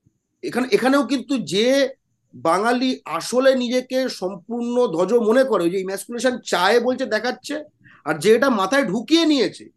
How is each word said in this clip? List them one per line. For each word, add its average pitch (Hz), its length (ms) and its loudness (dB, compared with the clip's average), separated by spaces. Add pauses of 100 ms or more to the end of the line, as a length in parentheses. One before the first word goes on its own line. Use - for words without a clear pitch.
(440)
এখানে, 254 280 -4
এখানেও 262 360 2
কিন্তু 262 300 -4
যে 240 580 0 (400)
বাঙালি 233 720 0
আসলে 247 500 0
নিজেকে 254 540 -2
সম্পূর্ণ 240 800 -4
ধ্বজ 180 260 0
মনে 233 300 4
করে, 202 200 0
ওই 170 60 2
যে 190 100 -2
ইম্যাসকুলেশন 220 600 -4
চায় 190 400 2
বলছে, 247 260 -2
দেখাচ্ছে, 240 580 -6 (400)
আর 156 160 -2
যে 208 160 6
এটা 269 140 4
মাথায় 220 340 2
ঢুকিয়ে 247 420 2
নিয়েছে 240 520 0